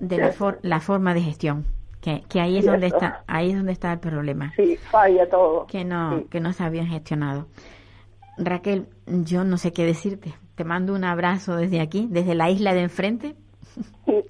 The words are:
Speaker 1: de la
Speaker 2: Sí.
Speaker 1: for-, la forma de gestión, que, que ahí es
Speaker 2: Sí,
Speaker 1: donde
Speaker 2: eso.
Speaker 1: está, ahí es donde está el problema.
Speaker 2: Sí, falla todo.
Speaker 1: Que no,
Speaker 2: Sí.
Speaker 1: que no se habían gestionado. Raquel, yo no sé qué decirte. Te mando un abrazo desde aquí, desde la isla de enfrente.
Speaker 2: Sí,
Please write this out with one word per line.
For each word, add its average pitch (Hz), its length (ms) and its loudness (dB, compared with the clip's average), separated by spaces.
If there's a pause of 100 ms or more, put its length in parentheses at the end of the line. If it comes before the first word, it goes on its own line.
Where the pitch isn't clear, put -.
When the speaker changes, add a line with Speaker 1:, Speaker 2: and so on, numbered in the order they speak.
Speaker 1:
de 180 180 -2
la 175 140 2
Speaker 2:
Sí. - 60 -12
Speaker 1:
for-, 202 240 0
la 165 180 0
forma 190 340 2
de 170 60 2
gestión, 151 460 -2 (340)
que, - 280 -4
que 185 120 0
ahí 180 180 2
es 208 60 4
Speaker 2:
Sí, 196 60 6
Speaker 1:
donde 185 180 4
Speaker 2:
eso. 175 80 2
Speaker 1:
está, 175 320 -2
ahí 170 220 0
es 196 60 0
donde 190 160 -2
está 180 200 -4
el 170 80 -4
problema. 147 560 -4
Speaker 2:
Sí, 175 200 4
falla 190 540 4
todo. 175 380 4
Speaker 1:
Que 190 160 -6
no, 170 340 -2
Speaker 2:
Sí. 147 120 -4
Speaker 1:
que 175 100 -4
no 170 120 -2
se 180 120 -4
habían 165 240 -2
gestionado. 151 580 -4 (920)
Raquel, 180 500 -2 (180)
yo 180 380 0
no 185 120 2
sé 175 160 -2
qué 170 140 0
decirte. 170 480 -4 (220)
Te 170 80 -6
mando 180 300 -2
un 190 100 -2
abrazo 180 520 0
desde 170 240 0
aquí, 190 300 -2
desde 175 240 2
la 165 160 2
isla 190 240 2
de 180 80 4
enfrente. 214 540 -2 (680)
Speaker 2:
Sí, 415 260 2